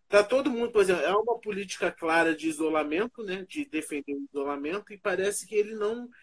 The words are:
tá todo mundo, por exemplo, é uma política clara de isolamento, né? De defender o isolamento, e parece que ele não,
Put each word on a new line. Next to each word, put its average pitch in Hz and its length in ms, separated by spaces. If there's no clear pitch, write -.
tá 202 140
todo 254 280
mundo, 233 220
por 208 100
exemplo, 185 200
é 170 120
uma 226 240
política 196 520
clara 165 440
de 156 140
isolamento, 156 760
né? 190 240
De 294 160
defender 151 500
o 139 180
isolamento, 143 600
e 208 60
parece 196 480
que 214 80
ele 208 200
não, 226 340